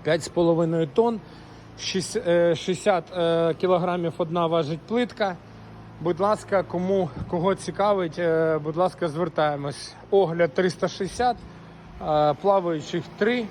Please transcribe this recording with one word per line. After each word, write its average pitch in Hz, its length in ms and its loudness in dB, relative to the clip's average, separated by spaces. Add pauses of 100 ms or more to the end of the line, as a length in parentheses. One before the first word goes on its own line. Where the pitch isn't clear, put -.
П'ять 156 200 2
з - 40 -10
половиною 165 600 2
тонн, 226 320 2 (600)
шість-, - 480 -4
е, 170 280 4
шістдесят, 180 480 0 (140)
е, 165 360 2
кілограмів 175 640 0
одна 170 300 0
важить 160 320 0
плитка. 214 560 -4 (680)
Будь 165 180 -2
ласка, 202 440 2
кому, 180 460 0 (200)
кого 180 260 2
цікавить, 190 640 -2
е, 160 440 2
будь 156 140 -4
ласка, 175 300 0
звертаємось. 147 880 -2 (180)
Огляд 170 420 4
триста 185 340 0
шістдесят, 233 500 -2 (680)
е, 151 340 4
плаваючих 175 640 0 (140)
три 233 320 0